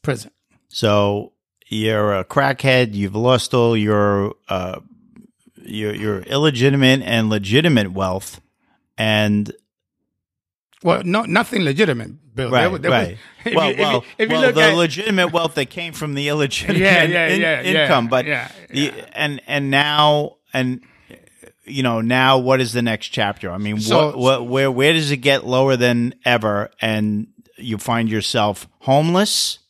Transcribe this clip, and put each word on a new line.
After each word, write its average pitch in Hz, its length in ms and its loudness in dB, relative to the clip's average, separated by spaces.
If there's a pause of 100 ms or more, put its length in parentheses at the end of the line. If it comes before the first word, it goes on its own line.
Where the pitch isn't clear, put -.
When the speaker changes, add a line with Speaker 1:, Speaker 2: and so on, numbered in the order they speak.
Speaker 1:
Prison. 127 300 -6 (380)
Speaker 2:
So 101 640 0 (340)
you're 107 480 -2
a 92 80 -4
crackhead. 131 720 0
You've 101 220 -4
lost 120 380 0
all 117 220 2
your, 104 580 0 (140)
uh, 92 320 -6 (800)
your, 104 320 -6
your 101 280 -4
illegitimate 135 800 2
and 113 280 0
legitimate 107 600 2
wealth, 95 480 -6 (580)
and 107 540 0 (1300)
Speaker 1:
Well, 170 180 2
no, 196 200 -2
nothing 208 400 0
legitimate, 135 720 -2
Bill. 123 160 -4
Speaker 2:
Right, 127 100 6
Speaker 1:
There 175 80 2
wa-, 180 80 -4
there 151 140 -2
was, 107 160 2
Speaker 2:
right. 95 100 -12 (120)
Speaker 1:
<laughs> - 160 -20
if 226 100 -2
Speaker 2:
Well, 160 100 4
Speaker 1:
you, - 80 0
if - 60 -4
you, 151 40 2
Speaker 2:
well, 131 200 0 (160)
Speaker 1:
if 220 100 0
you - 60 0
Speaker 2:
well, - 100 2
Speaker 1:
look 247 100 2
Speaker 2:
the 156 60 4
Speaker 1:
at 160 140 4
Speaker 2:
legitimate 175 580 0
wealth 165 220 -2
that 135 160 -4
came 170 220 -12
from 147 200 -8
the 143 160 -4
illegitimate 151 500 -2
Speaker 1:
Yeah, 185 260 4
yeah, 170 220 0
Speaker 2:
in-, - 140 0
Speaker 1:
yeah, 156 200 0
yeah, 156 240 0
Speaker 2:
income, 131 220 2
but 127 200 0
Speaker 1:
yeah, 131 240 -6 (180)
Speaker 2:
the, 135 100 -4
Speaker 1:
yeah. 143 120 -2 (220)
Speaker 2:
and, 143 340 -6
and 139 240 -4
now, 147 640 2 (180)
and, 127 280 -2 (840)
you 139 180 -8
know, 117 200 0
now 131 360 2
what 131 240 2
is 117 120 -2
the 120 100 0
next 110 240 -4
chapter? 101 420 -4
I 90 80 -8
mean, 104 240 -4
Speaker 1:
So 147 280 2
Speaker 2:
what, 131 100 -8
what, 123 280 2
where, 135 240 0
where 139 220 2
does 156 160 0
it 143 80 0
get 139 260 0
lower 131 320 2
than 120 380 0 (100)
ever, 110 460 0 (100)
and 107 500 -2 (280)
you 107 220 -8
find 117 280 -2
yourself 107 600 -2 (140)
homeless? 165 760 0 (120)